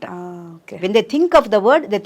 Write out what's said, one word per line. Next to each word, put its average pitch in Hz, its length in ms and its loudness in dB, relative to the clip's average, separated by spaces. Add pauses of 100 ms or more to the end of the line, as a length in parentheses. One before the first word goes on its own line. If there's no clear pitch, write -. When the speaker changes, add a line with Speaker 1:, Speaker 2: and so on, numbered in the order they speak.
Speaker 1:
ఆ, 175 460 -16
ఓకే. - 220 -20
Speaker 2:
When 185 140 -4
they 220 240 0
think 339 240 2
of - 80 2
the 202 160 0
word, 262 260 2
they 202 160 -2